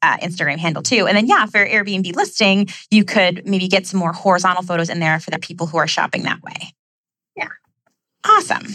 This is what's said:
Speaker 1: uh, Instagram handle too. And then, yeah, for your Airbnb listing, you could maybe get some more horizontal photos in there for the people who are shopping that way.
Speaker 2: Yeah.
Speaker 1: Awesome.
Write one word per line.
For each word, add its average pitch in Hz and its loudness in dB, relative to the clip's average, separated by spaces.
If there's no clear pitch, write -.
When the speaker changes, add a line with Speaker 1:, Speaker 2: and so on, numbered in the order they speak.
Speaker 1:
uh, 147 2
Instagram 160 -4
handle 165 -4
too. 208 2
And 196 2
then, 214 2
yeah, 349 4
for 208 2
your 208 0
Airbnb 190 -2
listing, 202 2
you 208 6
could 185 2
maybe 190 0
get 185 0
some 190 -2
more 170 -2
horizontal 180 2
photos 170 -2
in 170 -6
there 160 2
for - -10
the 160 -6
people 170 -8
who 160 -4
are 156 2
shopping - -2
that - -6
way. - -16
Speaker 2:
Yeah. - -10
Speaker 1:
Awesome. - 2